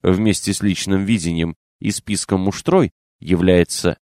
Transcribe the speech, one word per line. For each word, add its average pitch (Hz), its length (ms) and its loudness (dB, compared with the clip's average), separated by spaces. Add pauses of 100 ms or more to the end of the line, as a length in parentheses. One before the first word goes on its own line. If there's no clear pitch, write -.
вместе 98 500 0
с - 80 -6
личным 98 440 -2
видением 82 500 -2 (240)
и - 120 -2
списком 98 500 -4
муштрой 135 500 0 (280)
является 87 840 2